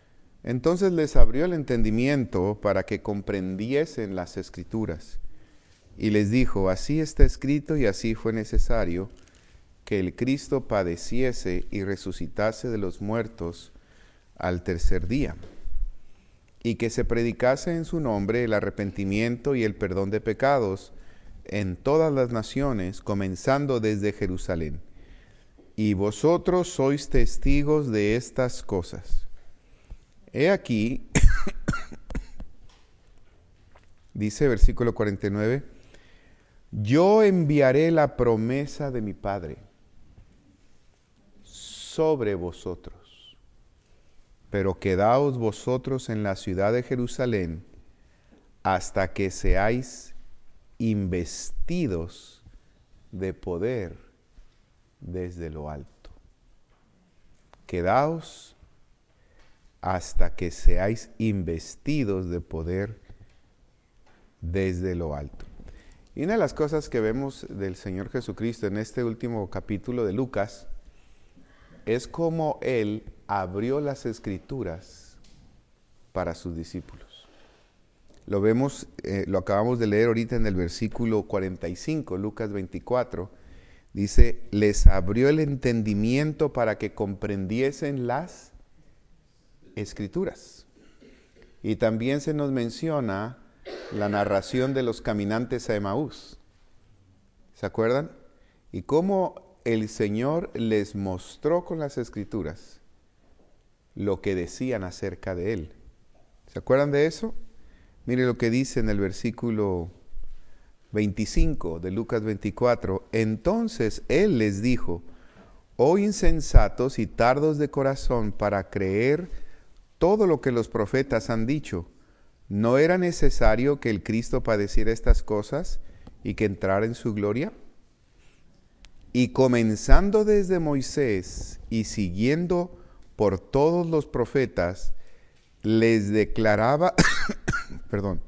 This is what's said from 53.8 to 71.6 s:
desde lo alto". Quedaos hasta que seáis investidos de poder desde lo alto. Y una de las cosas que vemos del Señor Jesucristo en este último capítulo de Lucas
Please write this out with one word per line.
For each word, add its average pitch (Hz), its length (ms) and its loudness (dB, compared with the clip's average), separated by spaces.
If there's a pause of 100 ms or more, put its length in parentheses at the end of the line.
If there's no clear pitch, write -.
desde 87 500 -10
lo 76 200 -10
alto". - 400 -16 (1600)
Quedaos 135 880 -2 (1300)
hasta 90 500 4
que 90 140 -4
seáis - 720 6
investidos 98 1120 -2
de 87 100 -4
poder 90 580 -6 (1400)
desde 92 540 -2
lo 80 180 -4
alto. 71 320 -12 (720)
Y 135 80 -6
una 190 100 -2
de 226 60 0
las 147 160 0
cosas 151 340 -2
que 120 120 -2
vemos 131 460 -4
del 95 280 -8
Señor 95 340 -8
Jesucristo 113 560 -6
en 101 120 -4
este 110 260 -6
último 113 480 -6
capítulo 113 520 -6
de 95 100 -2
Lucas 104 540 -6 (1160)